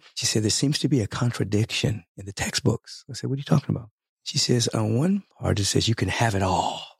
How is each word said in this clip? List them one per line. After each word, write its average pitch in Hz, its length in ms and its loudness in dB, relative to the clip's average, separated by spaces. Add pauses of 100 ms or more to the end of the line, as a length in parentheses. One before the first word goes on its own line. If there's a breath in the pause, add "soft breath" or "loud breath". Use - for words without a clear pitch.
(160 loud breath)
She - 100 -4
said, 110 180 0
"There 107 60 2
seems 143 300 2
to 135 100 0
be 139 100 4
a 101 80 0
contradiction 107 960 0 (140)
in 98 80 -12
the 98 80 -10
textbooks." - 760 -2
I 135 40 -12
said, 123 160 -6
"What 135 60 -2
are 139 40 -4
you 143 60 -8
talking - 280 2
about?" 113 160 -6 (340)
She - 140 -4
says, 123 320 2
"On 110 280 0
one 190 260 2 (160)
part, 95 220 0
it - 40 2
says - 220 2
you 113 80 2
can 92 140 0
have 113 260 0
it 98 80 0
all. - 420 0 (140)